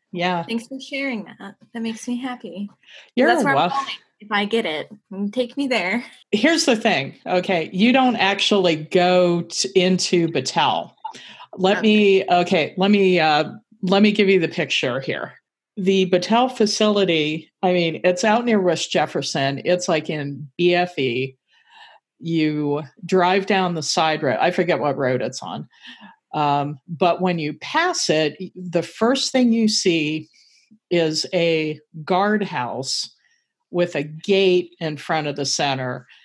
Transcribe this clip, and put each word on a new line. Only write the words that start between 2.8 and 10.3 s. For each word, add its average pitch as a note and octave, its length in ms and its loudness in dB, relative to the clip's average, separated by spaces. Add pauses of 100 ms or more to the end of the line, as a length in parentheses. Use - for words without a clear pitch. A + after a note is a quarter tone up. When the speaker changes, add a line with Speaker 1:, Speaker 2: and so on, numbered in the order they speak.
Speaker 1:
You're C4+ 140 4
Speaker 2:
That's E4 140 2
where - 120 0
I'm - 20 4
Speaker 1:
wel- E3+ 120 2
Speaker 2:
going. - 260 -6 (240)
If G#3 120 -12
I G#3 140 0
get A3 220 -2
it, D#3 240 -8 (400)
take A#3+ 260 -4
me C#4 100 -2
there. A3 380 -2 (260)
Speaker 1:
Here's D4+ 340 2
the B3 100 4
thing. D#3 400 -2 (100)
Okay. F3+ 480 -2
You G#3+ 180 4
don't B3+ 260 2
actually F#3+ 580 2
go F3 640 2
t-, - 320 -6
into F3+ 540 2
Battelle. C3 640 0 (680)